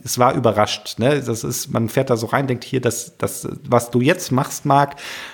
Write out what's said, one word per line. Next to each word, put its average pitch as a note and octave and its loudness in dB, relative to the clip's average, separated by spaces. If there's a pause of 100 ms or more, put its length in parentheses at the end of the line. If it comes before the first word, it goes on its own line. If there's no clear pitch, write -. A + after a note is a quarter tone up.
es - -4
war B2 4
überrascht, G#2+ 0
ne? C3+ 2
Das A#2+ -4
ist, C3+ -6
man A2+ 0
fährt C3 0
da A#2+ 4
so A2+ -2
rein, C3 0
denkt B2 -2
hier, B2+ -2
das, - -4
das, - -4 (200)
was A#2+ 2
du B2 2
jetzt D3 2
machst, - -2
Marc, C#3 4 (380)